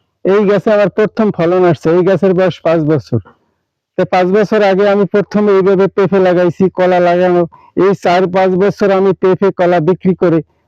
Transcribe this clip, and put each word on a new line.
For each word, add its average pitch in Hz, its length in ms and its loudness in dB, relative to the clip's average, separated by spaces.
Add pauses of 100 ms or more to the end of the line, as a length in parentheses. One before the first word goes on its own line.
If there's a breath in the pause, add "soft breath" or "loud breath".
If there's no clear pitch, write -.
(240)
এই 196 220 0
গাছে 202 260 0
আমার 208 180 0
প্রথম 214 400 -2
ফলন 180 340 0
আসছে, 160 260 0
এই 180 140 2
গাছের 190 300 0
বয়স 180 300 -2
পাঁচ 165 200 0
বছর। 143 360 -4 (760)
তো 185 80 -2
পাঁচ 185 220 0
বছর 214 340 0
আগে 196 260 2
আমি 202 180 0
প্রথমে 208 460 -2
এইভাবে 190 360 2
পেঁপে 196 320 -2
লাগাইছি, 180 500 0
কলা 180 300 0
লাগানো। 175 420 0 (340 loud breath)
এই 190 160 2 (100)
চার 185 260 0
পাঁচ 190 280 0
বছর 196 360 -2
আমি 190 260 0
পেঁপে, 185 340 0
কলা 175 280 0
বিক্রি 180 340 -2
করে 165 240 0 (300)